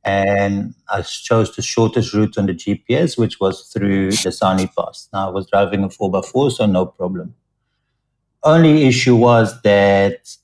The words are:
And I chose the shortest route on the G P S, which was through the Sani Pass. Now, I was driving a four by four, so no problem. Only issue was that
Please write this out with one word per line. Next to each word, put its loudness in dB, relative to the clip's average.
And -2
I -6
chose -4
the -10
shortest -2
route -2
on -2
the -4
G -6
P -6
S, -2
which -4
was -4
through -2
the -4
Sani -2
Pass. -8
Now, -4
I -8
was -8
driving 0
a -4
four -6
by -2
four, -2
so -2
no 0
problem. -10
Only 6
issue 4
was 4
that 2